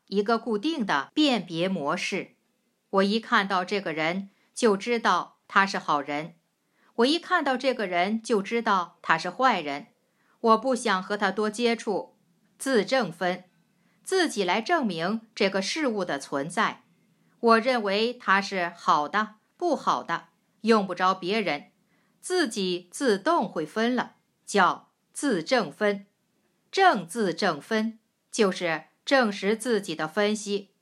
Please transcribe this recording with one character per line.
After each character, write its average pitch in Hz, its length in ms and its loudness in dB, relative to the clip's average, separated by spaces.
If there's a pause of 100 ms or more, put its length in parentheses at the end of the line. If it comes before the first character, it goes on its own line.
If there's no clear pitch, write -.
一 202 160 -2
个 226 160 0
固 226 180 -4
定 302 300 -2
的 147 280 -2
辨 262 300 2
别 165 240 -2
模 165 280 -2
式。 - 380 -6 (560)
我 190 120 4
一 208 180 0
看 214 260 0
到 190 180 0
这 208 160 -4
个 170 120 -4
人 165 380 -4 (240)
就 214 220 2
知 233 220 -2
道 196 480 -2
他 196 200 2
是 196 120 -4
好 151 220 0
人， 147 360 -8 (600)
我 233 100 4
一 320 120 2
看 339 260 0
到 262 120 0
这 254 180 0
个 220 120 -4
人 185 360 0
就 214 180 0
知 226 220 -2
道 190 400 0
他 165 160 2
是 180 100 -6
坏 220 320 0
人， 143 280 -8 (520)
我 220 180 4
不 254 160 0
想 196 280 0
和 202 140 -4
他 202 140 0
多 214 200 -2
接 233 260 0
触。 - 400 -4 (420)
自 240 260 2
证 220 280 0
分， 185 320 -4 (580)
自 370 260 0
己 214 140 -2
来 185 200 0
证 311 240 0
明 185 480 -4
这 202 160 0
个 196 100 -2
事 277 280 -2
物 208 160 -2
的 151 140 -4
存 139 300 -6
在。 190 360 -4 (560)
我 226 200 6
认 240 220 0
为 214 320 0
他 196 260 2
是 180 360 -4
好 151 320 2
的、 208 260 -2 (220)
不 349 200 0
好 156 260 0
的， - 260 -6 (340)
用 220 240 4
不 185 80 -6
着 185 200 2
别 185 260 -4
人， 147 300 -4 (500)
自 359 280 0
己 185 420 -4
自 226 280 0
动 302 300 0
会 160 180 -6
分 233 280 -2
了， - 220 -4 (300)
叫 175 440 2 (220)
自 220 300 0
证 214 280 0
分。 202 360 -2 (640)
正 330 340 4
自 196 280 -2
证 165 260 0
分， 220 380 -4 (340)
就 202 180 2
是 165 340 -4 (200)
证 254 260 4
实 202 240 -2
自 220 260 -2
己 165 140 -6
的 160 140 -4
分 208 260 0
析， 202 360 -6 (120)